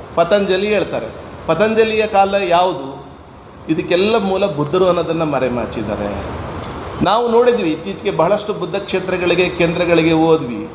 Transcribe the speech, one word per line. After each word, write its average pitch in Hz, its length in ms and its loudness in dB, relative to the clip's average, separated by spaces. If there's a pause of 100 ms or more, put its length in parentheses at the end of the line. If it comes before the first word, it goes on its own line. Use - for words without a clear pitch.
(140)
ಪತಂಜಲಿ 185 520 2
ಹೇಳ್ತಾರೆ. 160 400 -2 (400)
ಪತಂಜಲಿಯ 214 600 2
ಕಾಲ 196 280 2
ಯಾವುದು? 170 720 0 (600)
ಇದಕ್ಕೆಲ್ಲ 180 500 2
ಮೂಲ 196 280 0
ಬುದ್ಧರು 151 400 0
ಅನ್ನೋದನ್ನು 165 380 0
ಮರೆಮಾಚಿದ್ದಾರೆ. 117 840 -4 (960)
ನಾವು 233 260 2
ನೋಡಿದ್ವಿ 233 400 4
ಇತ್ತೀಚೆಗೆ 190 400 -4
ಬಹಳಷ್ಟು 185 440 0
ಬುದ್ಧ 170 220 -6
ಕ್ಷೇತ್ರಗಳಿಗೆ, 180 720 0
ಕೇಂದ್ರಗಳಿಗೆ 170 640 2
ಹೋದ್ವಿ. 156 640 2